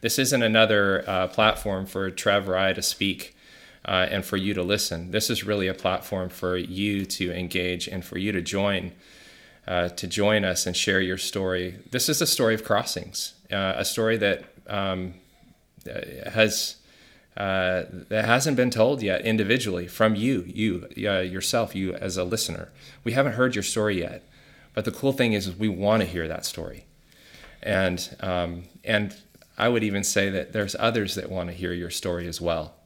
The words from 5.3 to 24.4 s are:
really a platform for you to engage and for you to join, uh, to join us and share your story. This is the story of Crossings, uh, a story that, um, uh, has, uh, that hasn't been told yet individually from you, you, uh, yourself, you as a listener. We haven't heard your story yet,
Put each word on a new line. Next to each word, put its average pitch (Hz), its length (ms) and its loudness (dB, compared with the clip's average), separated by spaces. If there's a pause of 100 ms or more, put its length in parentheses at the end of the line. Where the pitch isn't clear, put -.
really 101 220 0
a 92 60 0
platform 92 540 -2
for 90 300 -2
you 98 480 -2
to 90 260 -4
engage 90 560 -4
and 92 160 -8
for - 140 -10
you 101 160 -2
to 92 80 0
join, 95 500 -2 (760)
uh, 90 220 0
to 90 180 -8
join 104 360 2
us 92 220 0
and 90 100 -2
share 95 260 2
your 92 160 0
story. 92 600 -2 (140)
This 127 180 0
is 147 100 2
the 165 80 2
story 113 260 4
of 107 100 -2
Crossings, - 720 -2 (180)
uh, 98 260 0
a 98 80 0
story 113 320 2
that, 101 260 2 (240)
um, 95 480 -4 (720)
uh, - 420 -10
has, 107 440 2 (640)
uh, 92 460 0 (260)
that 107 160 0
hasn't 127 320 4
been 123 140 4
told 117 300 4
yet 98 200 0
individually 107 680 2
from 110 280 4
you, 107 320 0
you, 98 400 -2 (220)
uh, 98 100 2
yourself, 95 560 -2
you 95 200 -2
as 95 220 -4
a 90 60 0
listener. 90 460 -4 (340)
We 117 100 -2
haven't 135 200 2
heard 127 220 2
your 101 80 -2
story 107 360 0
yet, - 240 -6 (500)